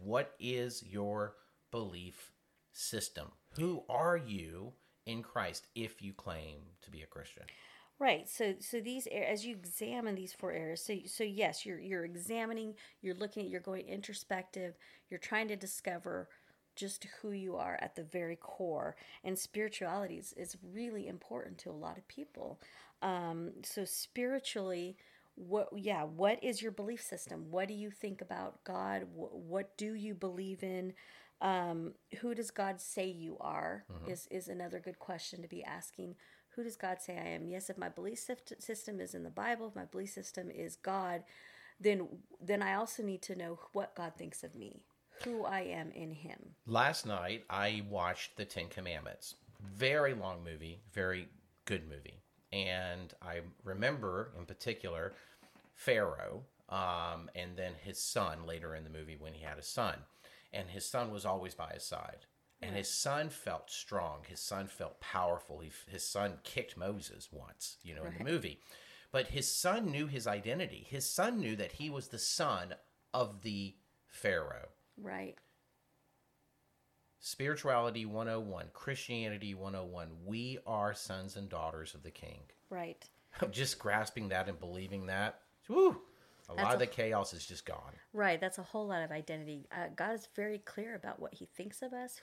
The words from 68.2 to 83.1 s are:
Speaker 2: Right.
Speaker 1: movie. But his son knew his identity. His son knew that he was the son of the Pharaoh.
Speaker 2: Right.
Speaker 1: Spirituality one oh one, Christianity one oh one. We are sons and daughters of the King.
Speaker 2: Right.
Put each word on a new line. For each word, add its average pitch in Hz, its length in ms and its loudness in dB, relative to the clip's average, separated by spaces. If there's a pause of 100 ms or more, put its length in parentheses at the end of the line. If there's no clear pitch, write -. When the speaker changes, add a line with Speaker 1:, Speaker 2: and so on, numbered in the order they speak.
Speaker 2:
Right. 151 80 2
Speaker 1:
movie. 101 280 0 (500)
But 131 180 4
his 139 240 2
son 208 380 6
knew 147 160 2
his 123 220 2
identity. 113 560 2
His 135 260 0
son 220 300 6
knew 110 160 2
that 98 160 0
he 151 180 -2
was 139 180 -2
the 113 120 -6
son 98 560 4 (360)
of 104 300 4
the 98 320 0 (320)
Pharaoh. 82 640 2 (280)
Speaker 2:
Right. 95 400 -4 (1800)
Speaker 1:
Spirituality 120 840 4
one 110 240 0
oh 113 120 2
one, 92 340 -4
Christianity 110 800 -2
one 95 200 -4
oh 92 100 -2
one. 87 240 -4 (180)
We 120 400 -2
are 104 280 4
sons 95 420 -4
and 98 120 -4
daughters 80 460 -2
of 71 80 -12
the 82 80 -10
King. 73 300 -12 (280)
Speaker 2:
Right. 175 340 -4 (380)